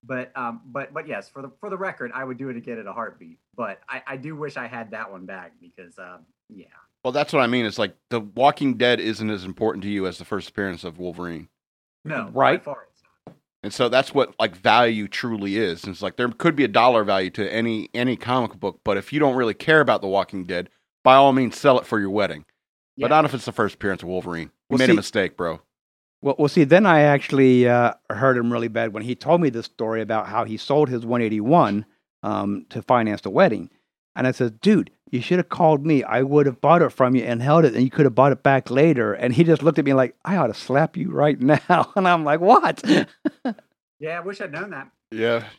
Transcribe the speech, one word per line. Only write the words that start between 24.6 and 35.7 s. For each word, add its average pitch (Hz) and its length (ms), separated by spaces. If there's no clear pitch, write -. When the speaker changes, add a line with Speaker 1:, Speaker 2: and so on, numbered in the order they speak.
Speaker 2:
You - 40
Speaker 3:
Well, 127 40
Speaker 2:
made 127 120
a - 20
Speaker 3:
see, 110 40
Speaker 2:
mistake, 98 400
bro. 85 260
Speaker 3:
well, 139 160
well, 147 100
see, 160 160
then 175 220
I 160 160
actually, 135 680
uh, 120 260
hurt 127 260
him 120 160
really 117 160
bad 113 240
when 107 100
he 120 120
told 165 260
me 151 100
this 113 160
story 113 340
about 107 260
how 110 180
he 110 120
sold 143 320
his 120 180
one 120 160
eighty-one, 107 640
um, 101 480
to 113 120
finance 110 380
the 101 100
wedding. 113 400
And 127 100
I 127 60
said, 113 280
"Dude, 196 300
you 123 100
should 180 160
have 180 140
called 156 340